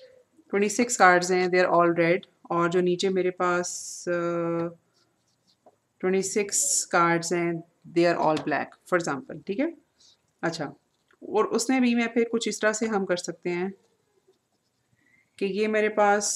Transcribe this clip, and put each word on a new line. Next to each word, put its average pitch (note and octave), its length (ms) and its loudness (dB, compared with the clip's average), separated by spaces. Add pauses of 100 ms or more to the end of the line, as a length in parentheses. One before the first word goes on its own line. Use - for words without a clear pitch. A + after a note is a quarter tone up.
(480)
ट्वेंटी G3+ 200 0
सिक्स A#3+ 280 -2
कार्ड्स F3+ 340 6
हैं, F3+ 160 2
they F3+ 180 4
are E3+ 100 2
all E3+ 240 4
red, E3+ 200 2 (320)
और E3+ 180 2
जो F3+ 120 2
नीचे F3+ 280 0
मेरे F#3 200 0
पास, F3+ 800 -4
अ, F3 40 -2 (1900)
ट्वेंटी F#3+ 220 0
सिक्स - 640 -2
कार्ड्स E3+ 480 2
हैं, E3+ 300 -2 (280)
they E3+ 220 2
are D#3+ 120 0
all D#3 220 2
black, C#3 200 -2 (260)
for E3+ 100 2
example, D3+ 440 -8
ठीक G3+ 120 -6
है। D#4+ 180 -4 (640)
अच्छा, D#3+ 300 -6 (560)
और G3+ 160 0
उसमें A#3 360 0
भी A#3+ 140 4
मैं A#3 120 0
फिर A#3 220 0
कुछ A3 180 -2
इस G3+ 140 -6
तरह G#3+ 120 2
से A3 140 -4
हम G3+ 180 -2
कर F3+ 120 0
सकते F3 320 -8
हैं F3+ 240 -4 (1600)
कि G3 80 -4
ये G3+ 220 -2
मेरे G#3+ 220 0
पास G#3 460 2